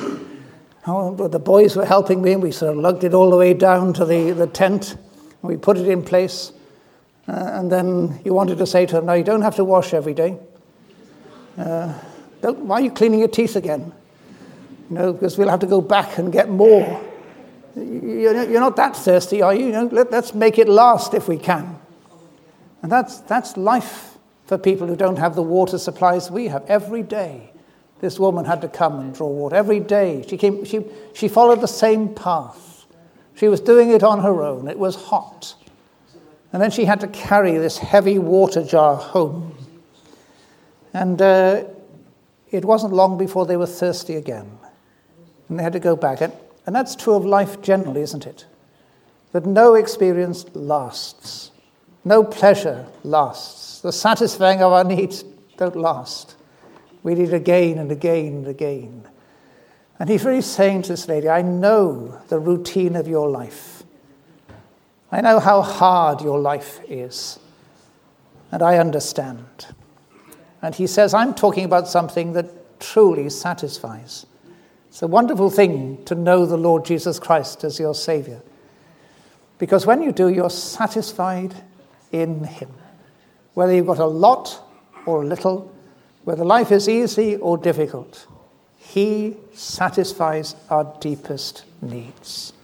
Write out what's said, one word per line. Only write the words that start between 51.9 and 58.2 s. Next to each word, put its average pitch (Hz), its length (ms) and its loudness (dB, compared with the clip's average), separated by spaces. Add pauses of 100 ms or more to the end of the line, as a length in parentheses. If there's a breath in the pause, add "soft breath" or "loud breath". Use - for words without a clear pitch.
No 214 180 6
pleasure 156 640 2 (200)
lasts. - 760 -4
The 175 120 -6
satisfying 190 680 2
of 185 120 6
our 180 120 6
needs 185 400 -4 (320)
don't 180 200 -4
last. 160 600 -6 (640 soft breath)
We 170 120 -2
need 175 180 0
again 175 460 2
and 147 120 -8
again 156 440 -2